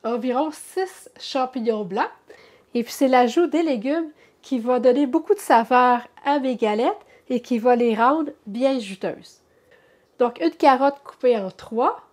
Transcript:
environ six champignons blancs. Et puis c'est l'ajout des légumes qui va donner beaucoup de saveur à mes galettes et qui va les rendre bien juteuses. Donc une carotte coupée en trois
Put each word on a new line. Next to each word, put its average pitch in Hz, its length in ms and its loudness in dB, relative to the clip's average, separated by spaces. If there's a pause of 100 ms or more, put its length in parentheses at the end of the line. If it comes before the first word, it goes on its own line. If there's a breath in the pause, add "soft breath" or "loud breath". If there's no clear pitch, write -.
environ 247 480 -2
six - 580 -10 (100)
champignons 233 640 -4
blancs. 208 280 -6 (640 soft breath)
Et 240 80 -2
puis - 100 -10
c'est 277 140 0
l'ajout 254 400 4
des 320 160 0
légumes 302 480 -4 (320 soft breath)
qui 262 160 -4
va 247 200 0
donner 262 280 4
beaucoup 320 260 0
de 415 60 0
saveur 247 640 4 (220)
à 285 140 0
mes 262 200 -2
galettes 226 360 0 (340 soft breath)
et 247 140 -2
qui 240 160 -4
va 247 180 4
les 233 200 0
rendre 285 340 0 (160)
bien 254 320 -2
juteuses. 196 600 -10 (800 soft breath)
Donc 240 200 -2
une 330 120 0
carotte 277 520 2
coupée 247 360 -2
en 190 100 -6
trois 254 640 -6